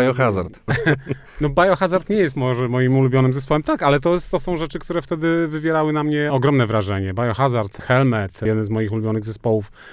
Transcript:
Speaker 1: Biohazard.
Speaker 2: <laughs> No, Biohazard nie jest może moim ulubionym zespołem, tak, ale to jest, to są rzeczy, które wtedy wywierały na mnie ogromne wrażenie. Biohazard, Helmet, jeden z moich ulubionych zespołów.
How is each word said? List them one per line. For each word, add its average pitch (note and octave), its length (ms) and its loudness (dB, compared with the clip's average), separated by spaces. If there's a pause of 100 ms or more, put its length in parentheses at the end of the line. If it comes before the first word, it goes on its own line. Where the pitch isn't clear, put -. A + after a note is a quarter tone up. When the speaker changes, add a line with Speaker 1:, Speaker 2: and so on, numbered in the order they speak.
Speaker 1:
Biohazard. B2 600 0
Speaker 2:
<laughs> - 800 -4
No, D3+ 80 0
Biohazard F3+ 640 2
nie G#3 60 0
jest D#3 200 0
może B2+ 320 0
moim B2+ 280 2
ulubionym C3 360 4
zespołem, D3+ 300 -2
tak, D#4 200 -2
ale C#3+ 180 4
to E3+ 120 2
jest, F3 180 -2
to F3 80 0
są F3 180 -4
rzeczy, D#3+ 220 -6
które E3 240 -4
wtedy E3 460 -2
wywierały D#3 440 0
na D3+ 120 0
mnie D3 280 0
ogromne C3+ 340 4
wrażenie. G2 480 -2
Biohazard, A#2+ 680 -2
Helmet, B2 600 0
jeden A2 220 0
z G2+ 60 -4
moich A2 220 -2
ulubionych A2 320 -2
zespołów. A2 480 -2 (200)